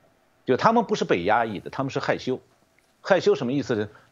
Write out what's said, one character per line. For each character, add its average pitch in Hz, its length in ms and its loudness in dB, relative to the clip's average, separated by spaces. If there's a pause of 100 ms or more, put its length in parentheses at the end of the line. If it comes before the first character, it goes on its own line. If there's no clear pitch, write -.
(440)
就 131 120 2
他 220 160 4
们 226 120 2
不 214 100 -4
是 202 100 -2
被 104 200 0
压 110 200 2
抑 107 140 -6
的， - 100 -14
他 - 140 -6
们 135 80 -4
是 - 80 -4
害 131 180 -2
羞。 - 240 -6 (600)
害 185 180 4
羞 202 160 4
什 143 100 -4
么 120 80 -2
意 143 100 0
思 123 120 -2
呢？ 104 140 -2 (240)